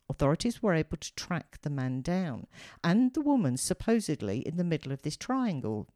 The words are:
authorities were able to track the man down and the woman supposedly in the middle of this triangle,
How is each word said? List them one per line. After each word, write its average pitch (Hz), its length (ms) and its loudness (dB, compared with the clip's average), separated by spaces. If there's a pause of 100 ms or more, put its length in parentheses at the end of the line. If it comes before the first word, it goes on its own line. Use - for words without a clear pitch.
authorities 156 540 0
were 196 120 4
able 160 240 0
to - 160 -12
track - 480 -6
the 147 80 -4
man 127 320 -2
down 175 440 -2 (380)
and 226 300 4
the 311 80 0
woman 220 340 4
supposedly 151 920 0
in 165 100 -4
the 180 60 2
middle 156 300 0
of 135 100 -6
this 151 140 -4
triangle, 143 800 -2